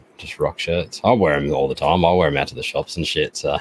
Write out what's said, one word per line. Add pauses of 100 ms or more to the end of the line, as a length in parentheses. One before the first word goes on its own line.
(180)
just
rock
shirts.
I
wear
'em
all
the
time.
I
wear
'em
out
to
the
shops
and
shit.
So